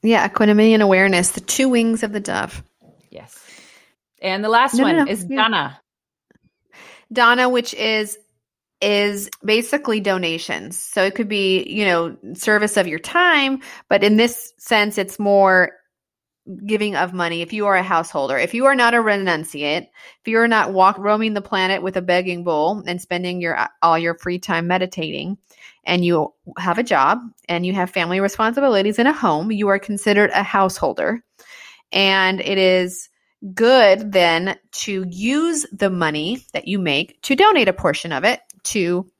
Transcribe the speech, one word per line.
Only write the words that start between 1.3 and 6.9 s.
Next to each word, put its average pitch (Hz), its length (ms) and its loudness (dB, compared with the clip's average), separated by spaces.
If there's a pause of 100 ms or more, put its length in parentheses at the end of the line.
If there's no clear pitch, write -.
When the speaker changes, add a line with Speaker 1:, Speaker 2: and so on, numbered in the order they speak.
Speaker 1:
the - 80 -8
two - 280 -2
wings 226 340 0
of 214 100 -6
the 208 80 -6
dove. - 420 -8 (480)
Speaker 2:
Yes. - 280 -20 (840)
And 190 200 -4
the 214 60 -2
last 233 260 2
Speaker 1:
No, 262 120 4
no, 330 100 2
Speaker 2:
one 294 80 4
Speaker 1:
no. 285 80 -4
Speaker 2:
is 185 160 -6
Speaker 1:
Yeah. 269 140 -6
Speaker 2:
dana. 170 380 -2 (1300)